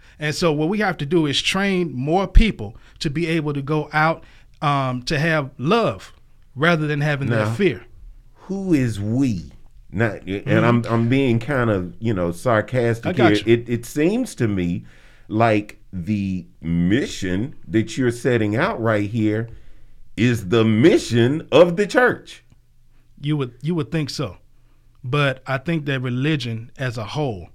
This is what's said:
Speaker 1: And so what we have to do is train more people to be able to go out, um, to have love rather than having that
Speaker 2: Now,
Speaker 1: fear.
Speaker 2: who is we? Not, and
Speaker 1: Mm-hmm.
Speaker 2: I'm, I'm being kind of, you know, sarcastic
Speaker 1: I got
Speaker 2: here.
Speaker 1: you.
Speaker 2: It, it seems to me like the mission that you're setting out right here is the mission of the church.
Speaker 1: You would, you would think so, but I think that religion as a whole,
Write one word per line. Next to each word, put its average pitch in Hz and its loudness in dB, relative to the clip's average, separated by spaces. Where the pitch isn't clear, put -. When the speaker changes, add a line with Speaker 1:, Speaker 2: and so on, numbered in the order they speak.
Speaker 1:
And 151 -4
so 165 0
what 156 0
we 208 -2
have 190 -2
to 147 -6
do 160 2
is 139 0
train 190 0
more 151 0
people 127 4
to 160 -4
be 156 -4
able 156 -2
to 139 -4
go 151 -4
out, 156 0
um, 135 -2
to 160 -2
have 151 0
love 160 -2
rather 156 2
than 147 -2
having 143 -2
that 110 2
Speaker 2:
Now, 113 -2
Speaker 1:
fear. 165 0
Speaker 2:
who 190 -4
is 120 2
we? 107 -2
Not, 98 -2
and 95 -6
Speaker 1:
Mm-hmm. 110 4
Speaker 2:
I'm, 120 2
I'm 117 0
being 131 2
kind 120 0
of, 90 -2
you 113 -2
know, 87 0
sarcastic 117 0
Speaker 1:
I - 0
got 113 4
Speaker 2:
here. 104 2
Speaker 1:
you. 117 4
Speaker 2:
It, - -2
it 117 -4
seems 202 -2
to 120 0
me 92 -2
like 107 0
the 95 -4
mission 92 -2
that - 0
you're 127 2
setting 113 0
out 170 -2
right 107 0
here 107 -2
is 110 0
the 113 4
mission 127 4
of 170 8
the 208 0
church. - 0
Speaker 1:
You 147 -2
would, 131 -6
you 165 -4
would 147 -4
think 156 -2
so, 107 -8
but 135 -2
I 135 -2
think 156 -4
that 135 -2
religion 123 -4
as 127 -6
a 113 -6
whole, 110 -6